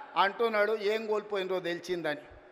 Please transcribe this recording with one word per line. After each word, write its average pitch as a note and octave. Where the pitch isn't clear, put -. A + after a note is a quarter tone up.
అంటున్నాడు, G#3
"ఏం A3
కోల్పోయినరో G#3
తెలిసిందని." E3+